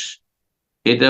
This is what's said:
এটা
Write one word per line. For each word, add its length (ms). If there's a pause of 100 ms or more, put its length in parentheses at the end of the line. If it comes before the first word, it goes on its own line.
(840)
এটা 240